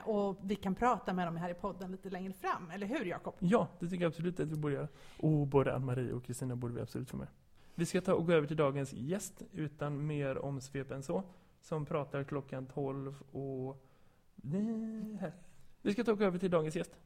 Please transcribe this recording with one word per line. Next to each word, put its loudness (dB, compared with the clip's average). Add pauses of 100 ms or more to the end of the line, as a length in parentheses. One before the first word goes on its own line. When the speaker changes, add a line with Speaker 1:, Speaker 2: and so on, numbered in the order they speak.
Speaker 1:
och 2
vi 0
kan 0
prata 2
med 2
dem -4
här -4
i -4
podden -6
lite -10
längre -6
fram, -4
eller -4
hur, 0
Jakob? -4
Speaker 2:
Ja, 6 (120)
det -4
tycker -2
jag 4
absolut -4
att 0
vi -2
borde 0
göra. -2 (300)
Och 6
både 6
Ann-Marie 0
och -4
Kristina -4
borde -4
vi -4
absolut -6
få -6
med. -6 (460)
Vi 0
ska 2
ta 4
och 4
gå 6
över 8
till -2
dagens 2
gäst -4 (100)
utan -4
mer 0
omsvep -4
än -6
så, 0 (380)
som -4
pratar -2
klockan -6
tolv -4 (180)
och, -6 (520)
nej, -4
här. -4 (500)
Vi 2
ska 0
ta 4
och 4
gå 6
över 4
till 2
dagens 4
gäst -4